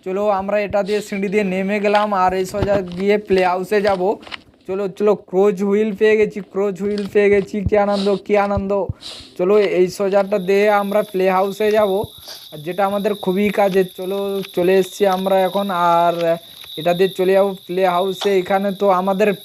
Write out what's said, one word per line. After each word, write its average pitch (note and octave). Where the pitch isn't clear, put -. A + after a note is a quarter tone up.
চলো, F#3+
আমরা G3+
এটা G3+
দিয়ে G#3
সিঁড়ি G3+
দিয়ে G#3
নেমে F#3+
গেলাম, G#3
আর F#3
এই F#3
সোজা G3+
গিয়ে G3+
প্লে F#3
হাউসে F#3
যাব। F#3+
চলো, F#3+
চলো, G#3
ক্রোজ G3
হুইল G#3+
পেয়ে G#3+
গেছি, G#3
ক্রোজ G3
হুইল G#3
পেয়ে G#3
গেছি। G3+
কি G#3+
আনন্দ, G3+
কি G3+
আনন্দ। G3
চলো, F3+
এই F#3
সোজাটা G3
দিয়ে G3
আমরা G3+
প্লে F#3
হাউসে G3
যাব। G#3
আর D#3
যেটা F3+
আমাদের G3+
খুবই G3
কাজে। G3
চলো, F#3+
চলে F3+
এসেছি F#3
আমরা F#3+
এখন, G3+
আর E3+
এটা E3
দিয়ে F#3+
চলে F#3
যাবো G3
প্লে F3+
হাউসে। F#3+
এখানে G3
তো G3+
আমাদের G3